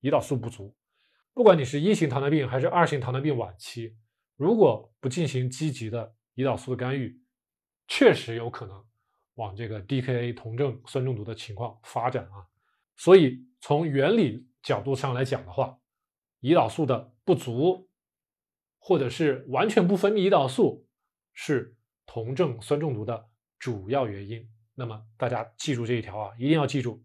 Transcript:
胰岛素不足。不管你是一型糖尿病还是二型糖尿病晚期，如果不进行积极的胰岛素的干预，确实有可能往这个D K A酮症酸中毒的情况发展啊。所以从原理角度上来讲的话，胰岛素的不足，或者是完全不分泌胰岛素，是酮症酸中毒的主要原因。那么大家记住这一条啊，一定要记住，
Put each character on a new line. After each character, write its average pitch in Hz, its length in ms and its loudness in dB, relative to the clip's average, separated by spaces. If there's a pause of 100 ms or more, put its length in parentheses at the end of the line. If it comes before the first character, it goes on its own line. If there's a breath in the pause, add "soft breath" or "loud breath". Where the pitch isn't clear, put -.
胰 135 80 0
岛 143 100 4
素 - 160 -4
不 113 140 -6
足。 101 260 -18 (560)
不 247 100 0
管 190 160 10
你 139 60 0
是 147 160 -4
一 196 140 4
型 165 140 0
糖 127 120 -2
尿 139 80 0
病 143 200 2
还 131 120 -2
是 160 80 0
二 170 180 4
型 143 140 -2
糖 127 120 -4
尿 131 80 -2
病 147 160 0
晚 95 220 -6
期， 113 380 -14 (400)
如 185 200 2
果 139 440 4
不 135 80 -4
进 160 200 -2
行 127 200 -2
积 156 220 -4
极 113 180 -8
的 113 260 -8 (200)
胰 127 100 -4
岛 131 100 0
素 127 200 -6
的 - 20 -6
干 127 220 -4
预， 127 200 -6 (680)
确 214 280 6
实 - 200 -6
有 117 160 -6
可 - 160 -14
能 95 180 -18 (500)
往 104 220 -10
这 110 120 -10
个 107 120 -8
D 127 200 -2
K 127 140 -2
A 120 180 -4
酮 117 240 -12
症 131 300 -2
酸 131 180 -4
中 127 100 -2
毒 107 80 -8
的 113 120 -10
情 - 200 -14
况 117 280 -10
发 123 260 -4
展 123 160 -4
啊。 95 220 -20 (520)
所 185 180 8
以 135 300 4 (140)
从 156 260 0
原 143 300 2
理 - 300 0 (160)
角 104 200 -2
度 135 120 -2
上 131 200 -4
来 127 100 -2
讲 127 200 -4
的 - 80 -18
话， - 260 -4 (600)
胰 135 140 2
岛 127 140 4
素 156 160 -4
的 120 300 -2 (100)
不 185 100 4
足， 135 560 -2 (880)
或 175 200 0
者 131 100 0
是 139 400 -2
完 135 200 0
全 202 180 4
不 196 100 4
分 202 180 2
泌 190 120 2
胰 196 40 4
岛 147 180 4
素， - 380 0 (480)
是 - 420 -4 (300)
酮 117 280 -8
症 131 280 -2
酸 147 180 -2
中 151 140 -2
毒 107 100 -6
的 110 240 -8 (300)
主 104 320 -8
要 131 160 0
原 98 200 -10
因。 113 220 -14 (260)
那 127 120 -10
么 110 180 -14 (140)
大 127 100 -2
家 117 160 -4 (140)
记 147 160 -2
住 117 100 -4
这 113 80 -2
一 117 80 0
条 104 180 -12
啊， 107 200 -10
一 131 100 -2
定 156 40 4
要 151 140 2
记 135 140 -2
住， 117 240 -8